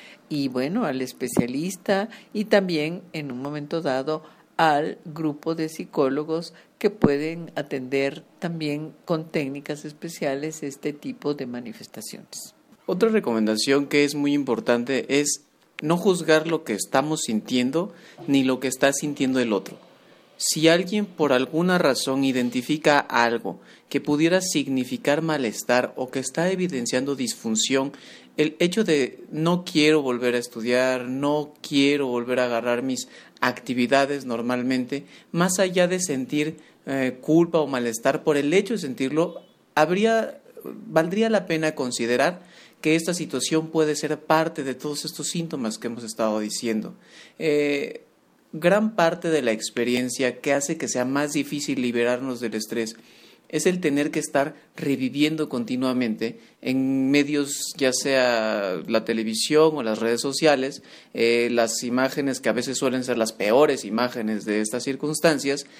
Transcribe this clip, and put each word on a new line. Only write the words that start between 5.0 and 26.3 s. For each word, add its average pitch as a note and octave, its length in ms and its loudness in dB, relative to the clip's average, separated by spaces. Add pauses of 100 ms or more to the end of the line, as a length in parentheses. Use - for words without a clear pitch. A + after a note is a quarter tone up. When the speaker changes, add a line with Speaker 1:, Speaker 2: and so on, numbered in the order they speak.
Speaker 1:
grupo D#3 520 -4
de D#3+ 120 -4
psicólogos D#3 840 -2 (240)
que G#3 120 0
pueden D#3+ 680 -2
atender C#3 680 -4 (160)
también D#3 540 -6 (100)
con E3 260 -4
técnicas C#3+ 540 -6
especiales D#3 800 -6
este D3 300 -6
tipo D3 400 -6
de C#3+ 120 -6
manifestaciones. - 1080 -14 (320)
Speaker 2:
Otra F#3+ 240 2
recomendación B2+ 760 2
que D3 180 4
es C#3+ 100 -2
muy C#3+ 180 0
importante B2+ 840 0
es D3 220 -2 (400)
no E3 160 2
juzgar E3 500 4
lo D#3+ 160 -2
que A#2 100 -4
estamos C#3+ 480 0
sintiendo B2+ 720 0 (340)
ni C#3 160 4
lo B2+ 180 0
que C3+ 80 -2
está C#3 240 2
sintiendo C3+ 460 0
el A#2 120 2
otro. - 260 -2 (600)
Si - 300 2
alguien F#3 380 4
por C#3+ 280 2
alguna E3 440 2
razón C3+ 460 2
identifica C3 760 2
algo A#2 600 0 (300)
que C#3+ 120 -2
pudiera D#3+ 400 2
significar C3+ 800 0
malestar B2 760 0
o B2+ 160 -6
que - 80 -4
está D#3+ 300 -2